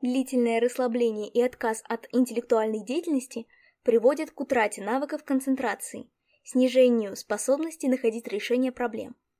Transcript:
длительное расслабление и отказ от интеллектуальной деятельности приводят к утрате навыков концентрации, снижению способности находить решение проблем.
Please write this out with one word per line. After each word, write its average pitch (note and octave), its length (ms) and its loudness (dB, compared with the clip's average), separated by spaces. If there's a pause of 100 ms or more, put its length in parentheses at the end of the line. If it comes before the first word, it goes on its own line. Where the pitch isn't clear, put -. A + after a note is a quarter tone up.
длительное B3 600 0
расслабление A#3+ 680 0
и A#3+ 140 0
отказ A#3 440 -2
от - 260 -6
интеллектуальной A3+ 720 0
деятельности C4+ 640 -4 (360)
приводят C4 480 4
к - 100 -16
утрате A3+ 400 0
навыков C#4 440 -4
концентрации, C4 840 -4 (320)
снижению B3 720 4
способности C#4+ 680 -2
находить A#3+ 440 -2
решение B3 440 -2
проблем. A3 420 -6 (260)